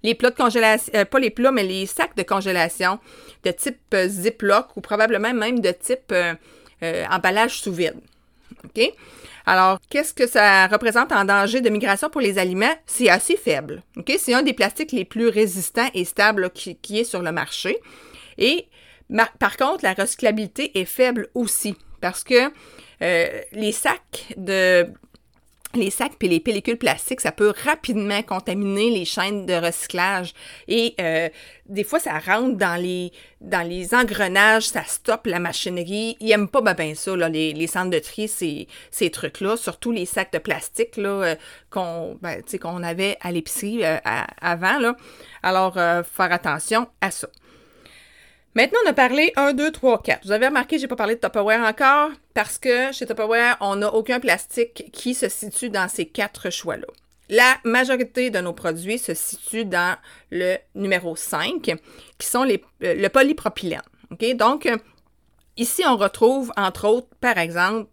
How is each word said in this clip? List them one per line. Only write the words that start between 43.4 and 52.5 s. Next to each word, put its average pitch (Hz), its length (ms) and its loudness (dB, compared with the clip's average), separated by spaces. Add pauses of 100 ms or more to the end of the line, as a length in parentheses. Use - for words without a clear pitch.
euh, 160 200 0
à-, 110 220 -4 (140)
avant, 175 380 0
là. 247 180 0 (460)
Alors, 185 340 2
euh, 175 260 2
faire 175 300 -2
attention 175 560 0 (140)
à 190 80 -2
ça. - 180 -10 (1300)
Maintenant, 269 320 4
on 330 40 4
a - 20 -2
parlé 269 440 4
un, 277 160 2
deux, 294 180 0
trois, 254 320 0
quatre. - 220 -6
Vous 190 80 -2
avez 220 140 2
remarqué, 277 320 -2
j'ai 262 100 -6
pas 254 80 -6
parlé 214 180 -2
de 233 60 -8
Tupperware 214 420 0
encore, 277 480 4 (240)
parce 214 240 -2